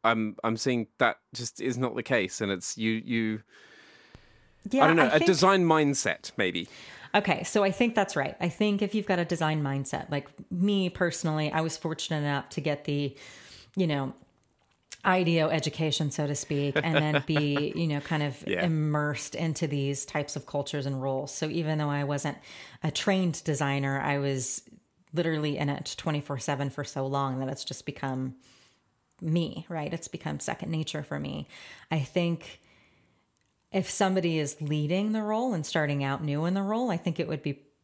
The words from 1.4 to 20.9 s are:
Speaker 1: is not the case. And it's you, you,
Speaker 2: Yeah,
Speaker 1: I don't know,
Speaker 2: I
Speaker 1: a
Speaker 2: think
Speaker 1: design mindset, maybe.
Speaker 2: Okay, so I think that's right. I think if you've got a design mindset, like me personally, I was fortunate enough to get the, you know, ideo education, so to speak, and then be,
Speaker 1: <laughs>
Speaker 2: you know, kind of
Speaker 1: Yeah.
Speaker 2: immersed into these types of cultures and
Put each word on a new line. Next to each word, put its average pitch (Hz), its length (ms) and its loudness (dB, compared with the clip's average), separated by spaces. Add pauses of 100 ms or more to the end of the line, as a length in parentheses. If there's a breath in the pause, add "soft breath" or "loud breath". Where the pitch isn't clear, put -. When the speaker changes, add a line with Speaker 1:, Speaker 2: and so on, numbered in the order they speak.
Speaker 1:
is 123 180 -2
not 127 160 -2
the 120 80 -4
case. 104 380 0
And 101 100 -2
it's 92 260 -4
you, 110 140 0 (140)
you, 110 380 -2 (1300 soft breath)
Speaker 2:
Yeah, 269 140 6
Speaker 1:
I - 40 8
don't 165 80 6
know, 156 80 8
Speaker 2:
I - 20 6
Speaker 1:
a 151 120 6
Speaker 2:
think 156 80 6
Speaker 1:
design 185 380 6
mindset, 147 720 2
maybe. 90 320 0 (460 loud breath)
Speaker 2:
Okay, 196 300 2
so 208 200 2
I 190 60 4
think 233 240 2
that's 196 220 2
right. 139 240 -2
I 175 100 0
think 208 320 0
if 202 120 -2
you've 208 120 0
got 180 120 2
a 170 60 2
design 156 380 0
mindset, 139 480 -2
like 143 180 -4 (220)
me 190 400 2
personally, 156 600 0
I 160 120 0
was 160 140 -2
fortunate 160 420 -4
enough 143 320 -2
to - 100 -6
get 143 240 -2
the, 143 320 -2 (600 loud breath)
you 185 100 2
know, 139 260 0 (920)
ideo 170 460 4
education, 151 600 0
so 147 160 -2
to 143 80 -2
speak, 143 420 0
and 156 200 2
then 147 300 4
be, 147 460 2
Speaker 1:
<laughs> - 40 -4
Speaker 2:
you 165 100 0
know, 147 140 0
kind 151 220 0
of 143 240 -4
Speaker 1:
Yeah. 175 180 0
Speaker 2:
immersed 151 680 0
into 160 320 -2
these 139 380 -2
types - 320 -4
of 139 100 -8
cultures 143 380 -4
and 135 160 -2